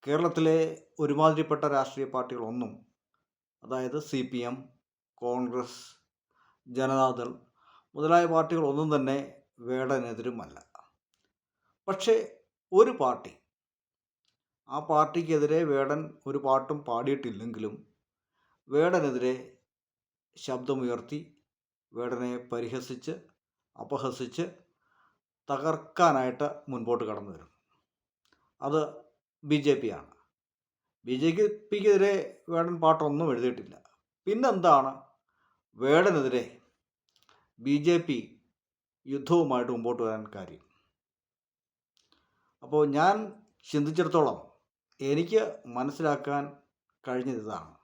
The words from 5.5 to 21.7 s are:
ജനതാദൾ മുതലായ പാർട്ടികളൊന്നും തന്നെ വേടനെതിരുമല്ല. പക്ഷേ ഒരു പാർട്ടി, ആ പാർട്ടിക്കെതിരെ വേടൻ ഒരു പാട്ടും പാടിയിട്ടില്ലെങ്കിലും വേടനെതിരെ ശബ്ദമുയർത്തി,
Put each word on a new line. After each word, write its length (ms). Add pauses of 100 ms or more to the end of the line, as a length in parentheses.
ജനതാദൾ 720 (540)
മുതലായ 320
പാർട്ടികളൊന്നും 720
തന്നെ 460 (160)
വേടനെതിരുമല്ല. 1080 (1200)
പക്ഷേ 500 (340)
ഒരു 180
പാർട്ടി, 460 (1300)
ആ 100
പാർട്ടിക്കെതിരെ 880
വേടൻ 600
ഒരു 120
പാട്ടും 460
പാടിയിട്ടില്ലെങ്കിലും 1000 (840)
വേടനെതിരെ 880 (800)
ശബ്ദമുയർത്തി, 1000 (540)